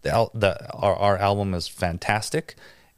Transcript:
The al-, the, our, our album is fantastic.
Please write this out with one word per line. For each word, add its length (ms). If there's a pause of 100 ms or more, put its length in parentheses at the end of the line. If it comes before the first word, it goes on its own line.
The 80
al-, 240
the, 380
our, 220
our 220
album 380
is 140
fantastic. 880 (420)